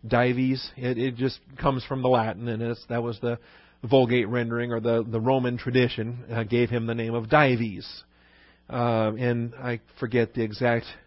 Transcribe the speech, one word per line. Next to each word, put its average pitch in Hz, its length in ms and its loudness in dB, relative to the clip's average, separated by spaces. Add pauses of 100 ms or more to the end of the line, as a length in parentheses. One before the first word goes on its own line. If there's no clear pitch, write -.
Dives. 123 680 0
It, 123 220 -4
it 123 180 -2
just 127 240 -2 (220)
comes 131 240 0
from 135 160 -6
the 127 80 2
Latin, 113 380 2
and 113 160 -4
it's, 117 260 -6
that 120 140 -2
was 117 160 -6
the 117 180 -4 (460)
Vulgate 123 440 4
rendering, 120 460 -2
or 117 60 -2
the, 117 280 2
the 113 120 -2
Roman 123 400 2
tradition, 123 720 0
uh, 117 80 -2
gave 117 300 2
him 117 160 -2
the 117 80 -2
name 113 180 -4
of 113 160 -4
Dives. 120 760 2 (640)
Uh, 117 520 0
and 120 340 -2
I 123 260 -6 (200)
forget 117 340 0
the 120 80 -2
exact 117 440 0 (220)